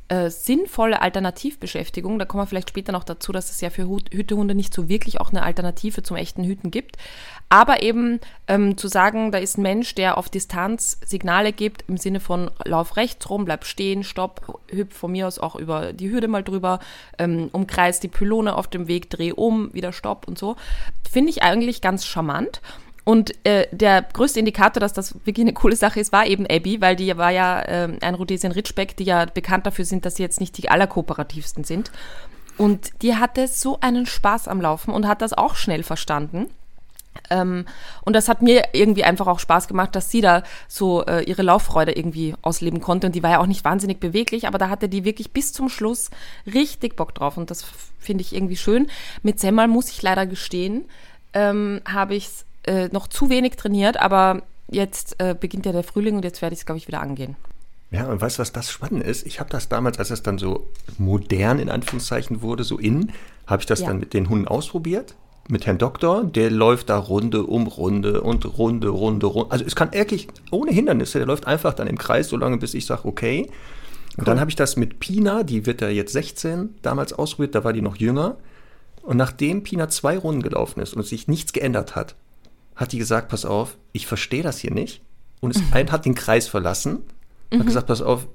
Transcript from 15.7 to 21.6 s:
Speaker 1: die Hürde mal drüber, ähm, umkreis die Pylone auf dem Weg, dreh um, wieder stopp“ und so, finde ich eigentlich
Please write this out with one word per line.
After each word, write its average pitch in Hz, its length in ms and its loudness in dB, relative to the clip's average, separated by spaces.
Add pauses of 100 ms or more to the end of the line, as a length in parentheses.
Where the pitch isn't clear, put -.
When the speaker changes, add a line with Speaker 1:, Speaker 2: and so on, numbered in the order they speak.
Speaker 1:
die 190 180 -8
Hürde 233 160 0
mal 202 160 0
drüber, 185 360 0 (400)
ähm, 165 320 0
umkreis 180 480 2
die - 80 -6
Pylone 214 480 2
auf 180 120 -2
dem 175 200 -6
Weg, 175 240 -2
dreh 170 200 -2
um, 220 420 0
wieder 185 200 -6
stopp“ - 340 -8
und 175 120 -10
so, 214 160 -6 (540)
finde 285 200 4
ich - 140 0
eigentlich 226 380 2